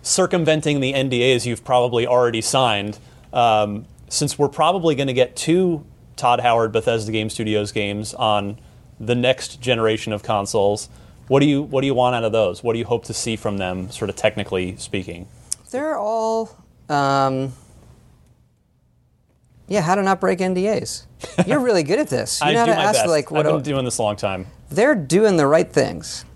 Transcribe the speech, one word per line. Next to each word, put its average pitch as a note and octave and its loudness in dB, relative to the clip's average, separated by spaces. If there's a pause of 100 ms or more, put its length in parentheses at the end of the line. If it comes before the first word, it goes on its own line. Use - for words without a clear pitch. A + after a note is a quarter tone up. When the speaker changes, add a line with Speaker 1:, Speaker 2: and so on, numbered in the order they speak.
Speaker 1:
circumventing D#3 0
the C3+ 0
N C3+ 0
D B2+ 4
As A#2+ 0
you've A#2 -4
probably B2 2
already A#2+ 2
signed, G#2+ 0 (360)
um, G#2+ 2 (220)
since - -4
we're C#3+ 4
probably E3 2
gonna C3+ -2
get B2 2
two E3+ 0 (300)
Todd B2 2
Howard A#2 2
Bethesda A2 0
Game A2 -2
Studios G#2+ -2
games G#2 -4
on G#2 0 (440)
the A#2 0
next C3 -2
generation A2+ 0
of G2+ -6
consoles, G#2 0 (440)
what C3+ 6
do C#3+ 4
you, C#3+ 2
what C3+ -4
do C#3 -2
you C#3 0
want B2 2
out A#2 -2
of G#2+ 0
those? G2 0
What A#2 0
do A#2 -2
you A#2 -4
hope A#2 -4
to A2+ -10
see A2 -4
from G#2 -4
them, F#2 -6
sort G#2 -6
of - -8
technically F#2+ -2
speaking? F2+ -10 (420)
Speaker 2:
They're D4 -6
all, A3+ -4 (360)
um, C3+ 0 (2250)
yeah, G3+ 0
how F3 2
to G3+ 2
not F#3+ 2
break F#3+ 0
N F#3 0
D F#3 0
As. - -4 (180)
Speaker 1:
<laughs> F3+ 0
Speaker 2:
You're C4 2
really G#3+ 2
good F3 0
at D4+ -2
this. A2+ -4
You D3 2
Speaker 1:
I - 4
Speaker 2:
know A#3 4
how A#3 4
Speaker 1:
do A#3 2
Speaker 2:
to G#3 2
Speaker 1:
my - 0
Speaker 2:
ask, - 2
Speaker 1:
best. - 2
Speaker 2:
like, D#3 0
what D3+ 0
Speaker 1:
I've D3+ 4
been D3+ 0
Speaker 2:
a - -8
Speaker 1:
doing C3+ -2
this A#2 -4
a A#2 0
long G#2 0
time. F#2+ -4 (260)
Speaker 2:
They're A3+ 2
doing F#3 2
the C#3+ 4
right E3 4
things. - -2 (100)